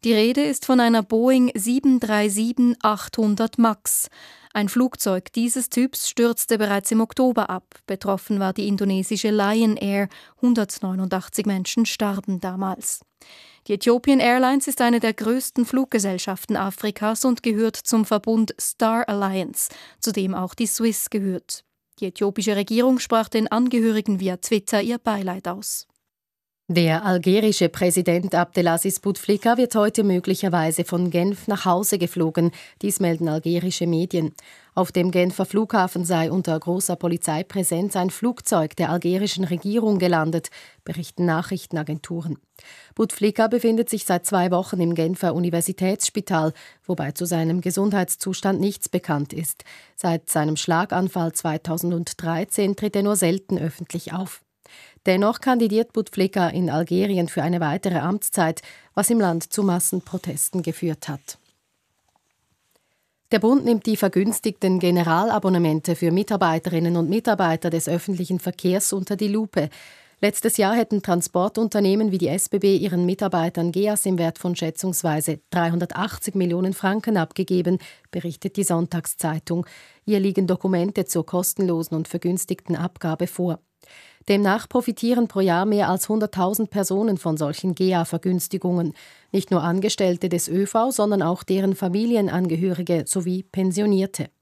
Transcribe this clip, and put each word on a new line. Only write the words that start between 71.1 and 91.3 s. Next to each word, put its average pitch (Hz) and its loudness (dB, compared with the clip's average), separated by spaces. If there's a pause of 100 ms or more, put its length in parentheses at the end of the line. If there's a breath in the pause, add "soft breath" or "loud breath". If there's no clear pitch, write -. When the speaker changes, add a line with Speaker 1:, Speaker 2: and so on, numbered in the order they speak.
Speaker 2:
wie 190 0
die 170 0
S 175 -2
B 202 0
B 196 4
ihren 175 0
Mitarbeitern 175 0
geas 208 0
im 185 0
Wert 165 -2
von 180 -2
schätzungsweise 160 -2
dreihundertachtzig 175 -2
Millionen 185 0
Franken 202 -2
abgegeben, 180 0 (300 loud breath)
berichtet 170 -8
die 202 0
Sonntagszeitung. 170 -2 (400 loud breath)
Ihr 208 2
liegen 190 0
Dokumente 185 0
zur 165 -2
kostenlosen 175 -2
und 160 -4
vergünstigten 175 -4
Abgabe 175 -4
vor. 180 -4 (720 loud breath)
Demnach 202 2
profitieren 240 0
pro 196 -2
Jahr 185 4
mehr 208 2
als 185 -2
hunderttausend 208 0
Personen 196 0
von 160 -2
solchen 151 -2
gea-Vergünstigungen. 180 0 (400 loud breath)
Nicht 196 0
nur 175 4
Angestellte 180 0
des 170 -2
Ö 190 0
V, 233 0
sondern 208 0
auch 170 -2